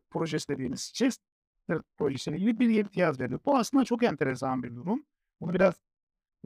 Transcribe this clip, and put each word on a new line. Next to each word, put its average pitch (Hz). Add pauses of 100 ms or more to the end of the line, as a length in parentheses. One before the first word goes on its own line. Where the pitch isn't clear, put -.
projesi 156
dediğimiz -
Chester - (160)
projesiyle 139
ilgili 220
bir 226
imtiyaz 175
verildi. 120
Bu 285
aslında 262
çok 240
enteresan 131
bir 120
durum. 185 (360)
Bunu 165
biraz, 185 (720)